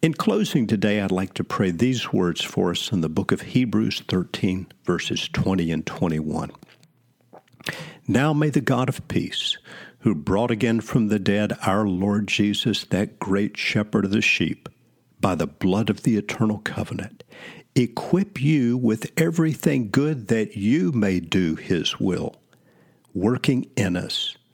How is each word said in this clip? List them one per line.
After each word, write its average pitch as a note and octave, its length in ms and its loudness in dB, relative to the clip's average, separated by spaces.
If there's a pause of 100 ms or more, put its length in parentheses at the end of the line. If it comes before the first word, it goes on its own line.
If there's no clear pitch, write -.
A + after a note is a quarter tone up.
In D#3+ 100 4
closing G3 540 0
today, G#2 340 2
I'd F#2+ 120 0
like F#2+ 220 -2
to - 100 -4
pray - 260 0
these A#2 420 0
words F2+ 300 0
for F2+ 300 -2
us - 180 -4
in G2 100 0
the D#2+ 80 -2
book F2+ 220 -2
of - 120 -2
Hebrews A2 640 0
thirteen, F#2 580 -2 (180)
verses - 440 -2
twenty F2+ 420 0
and D#2 160 -4
twenty-one. D#2 640 -4 (1600)
"Now C3+ 240 4
may D3+ 180 2
the C#3+ 100 2
God B2+ 280 0
of - 180 -6
peace, - 500 -2 (440)
who G#2+ 160 2
brought G2+ 340 0
again A2+ 300 0
from A2 280 0
the G#2 120 0
dead G#2 420 0
our G2+ 240 2
Lord G2+ 400 0
Jesus, G#2 600 0
that - 340 -2
great G2 360 -2
shepherd G#2 500 0
of F#2+ 40 0
the G#2+ 100 2
sheep, - 480 0 (520)
by F#2 160 0
the D#2+ 100 -2
blood G2 440 0
of G2+ 120 -2
the A#2 140 2
eternal G#2+ 420 0
covenant, - 640 -8 (540)
equip C3 680 0
you C3+ 340 4
with A#2 400 0
everything D#3+ 720 2
good C#3 360 0
that A2 300 0
you C3+ 340 2
may G2+ 300 2
do E2 340 0
his - 460 -2
will, F2+ 340 -2 (800)
working B2 640 0
in F#2 200 0
us - 400 -6 (180)